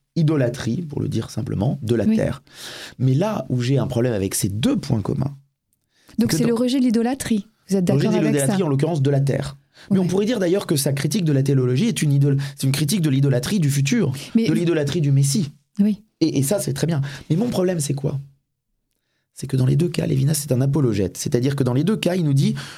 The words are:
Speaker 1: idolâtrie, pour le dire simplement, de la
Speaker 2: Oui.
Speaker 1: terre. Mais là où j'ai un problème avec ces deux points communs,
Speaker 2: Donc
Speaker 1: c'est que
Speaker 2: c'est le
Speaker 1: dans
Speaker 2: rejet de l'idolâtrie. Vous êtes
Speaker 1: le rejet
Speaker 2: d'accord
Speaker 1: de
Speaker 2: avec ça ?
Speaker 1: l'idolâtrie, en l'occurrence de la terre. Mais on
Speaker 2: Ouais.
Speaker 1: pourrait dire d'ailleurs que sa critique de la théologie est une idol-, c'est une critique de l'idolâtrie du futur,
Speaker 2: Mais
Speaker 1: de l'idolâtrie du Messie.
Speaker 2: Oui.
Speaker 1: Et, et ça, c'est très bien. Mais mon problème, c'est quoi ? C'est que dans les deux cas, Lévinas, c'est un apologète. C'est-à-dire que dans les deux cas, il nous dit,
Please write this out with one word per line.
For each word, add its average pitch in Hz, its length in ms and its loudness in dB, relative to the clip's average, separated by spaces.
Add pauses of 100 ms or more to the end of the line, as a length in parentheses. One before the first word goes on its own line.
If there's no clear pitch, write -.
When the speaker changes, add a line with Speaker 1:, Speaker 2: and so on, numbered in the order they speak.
(160)
Speaker 1:
idolâtrie, 147 680 0
pour 147 180 -6
le 110 80 -2
dire 113 200 -4
simplement, 104 520 -2
de 113 140 0
la 113 100 0
Speaker 2:
Oui. 220 100 4
Speaker 1:
terre. - 260 -2 (580)
Mais 131 140 2
là 202 360 0
où 127 120 0
j'ai 131 160 0
un 117 100 0
problème 117 260 0
avec 95 220 -2
ces - 120 -2
deux 131 300 0
points - 240 0
communs, - 340 -4 (840)
Speaker 2:
Donc 226 140 0
Speaker 1:
c'est - 60 2
que - 0 -
Speaker 2:
c'est 240 60 2
le 233 120 2
Speaker 1:
dans 226 60 0
Speaker 2:
rejet 254 180 0
de 254 60 2
l'idolâtrie. 233 600 0 (200)
Vous 185 80 0
êtes 180 140 2
Speaker 1:
le - 60 4
rejet 139 120 2
Speaker 2:
d'accord - 140 2
Speaker 1:
de 156 60 2
Speaker 2:
avec 147 80 2
ça ? 143 80 2
Speaker 1:
l'idolâtrie, 135 200 2
en 160 60 0
l'occurrence 147 320 0
de 135 80 2
la 139 100 2
terre. - 380 -2 (340)
Mais 190 80 4
on 185 40 2
Speaker 2:
Ouais. 175 40 0
Speaker 1:
pourrait 202 180 0
dire 226 140 0
d'ailleurs 190 280 0
que 160 100 2
sa 139 160 0
critique 165 320 0
de 151 80 2
la 135 100 2
théologie 135 440 2
est 190 140 -2
une 147 120 2
idol-, 139 240 4 (180)
c'est - 100 -4
une 135 60 2
critique 151 300 0
de 156 80 2
l'idolâtrie 139 500 2
du 147 100 2
futur, 139 440 0 (200)
Speaker 2:
Mais 226 140 2
Speaker 1:
de 156 60 2
l'idolâtrie 165 480 0
du 143 100 2
Messie. 139 400 2 (280)
Speaker 2:
Oui. 202 220 0 (200)
Speaker 1:
Et, 156 180 2
et 135 40 2
ça, 202 180 0
c'est 143 120 -4
très 147 140 -2
bien. 156 140 0 (280)
Mais 151 60 2
mon 233 140 0
problème, 180 320 -2
c'est 139 120 -4
quoi ? 139 240 -4 (1200)
C'est 139 100 -10
que 135 100 -2
dans 127 80 2
les 135 100 2
deux 170 140 2
cas, - 160 -2
Lévinas, 147 300 0
c'est - 180 -4
un 120 80 2
apologète. 123 560 0
C'est-à-dire 139 400 -2
que 135 80 0
dans 123 80 0
les 127 100 0
deux 214 140 0
cas, 180 180 0
il 180 80 0
nous 147 100 2
dit, 139 220 2 (220)